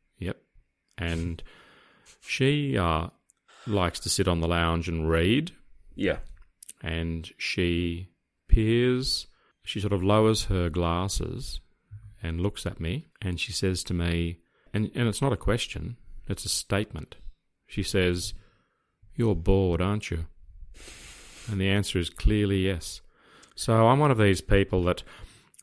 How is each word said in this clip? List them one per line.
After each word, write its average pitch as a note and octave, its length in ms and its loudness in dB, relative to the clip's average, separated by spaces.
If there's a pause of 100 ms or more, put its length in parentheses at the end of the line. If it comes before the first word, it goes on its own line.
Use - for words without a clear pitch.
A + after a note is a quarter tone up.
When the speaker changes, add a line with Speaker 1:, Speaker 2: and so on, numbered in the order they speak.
(180)
Speaker 1:
Yep. - 200 -8 (600)
And E2 460 -4 (760)
she, C#3 560 0
uh, E2 320 0 (580)
likes G2 320 0
to - 100 -6
sit F#2+ 180 0
on F2 120 2
the E2 80 0
lounge E2+ 400 2
and D#2+ 200 -2
read. F#2+ 440 2 (420)
Speaker 2:
Yeah. - 240 -2 (640)
Speaker 1:
And E2 560 -4
she F2 720 -2 (380)
peers, B2 800 2 (360)
she - 160 -8
sort G2 140 2
of F#2 80 2
lowers G#2+ 440 4
her F2+ 240 0
glasses F2 920 -2 (640)
and E2 180 -4
looks G2+ 240 -4
at - 140 -8
me, F2+ 260 -6 (160)
and F2+ 180 -4
she - 120 -6
says F#2 320 -2
to - 100 -6
me, E2+ 460 -2 (340)
and, G#2+ 220 0
and A#2+ 120 0
it's G#2 140 -2
not C3+ 120 0
a G2+ 40 -2
question, - 600 -4 (300)
it's - 160 -6
a G2 60 -6
statement. - 680 -4 (500)
She - 160 -4
says, F2+ 500 0 (840)
"You're A2+ 200 2
bored, F2+ 440 2
aren't G2+ 300 -2
you?" E2 160 -4 (1200)
And G2 120 -2
the F#2+ 80 2
answer G2 300 0
is E2+ 100 -2
clearly G2+ 560 2
yes. F#2+ 360 -6 (540)
So A2+ 320 4
I'm C3+ 120 6
one D3 120 4
of A#2 60 2
these G2 240 4
people F#2+ 440 2
that F2+ 180 0 (600)